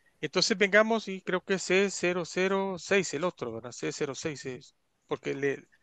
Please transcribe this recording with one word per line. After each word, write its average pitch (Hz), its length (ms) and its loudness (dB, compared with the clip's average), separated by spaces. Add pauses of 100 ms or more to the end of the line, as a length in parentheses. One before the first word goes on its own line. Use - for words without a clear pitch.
(200)
Entonces 180 380 0
vengamos 214 500 4
y 190 140 -8
creo 220 220 -2
que 196 100 0
es 180 80 -2
C 190 280 4
cero 180 360 0
cero 196 520 0
seis 190 360 0
el 147 100 -2
otro, 123 280 -4
¿verdad? 117 200 -10
C 156 200 -4
cero 139 220 -4
seis 147 320 -6
es, 131 280 -10 (320)
porque 143 280 -4
le 139 320 -2 (160)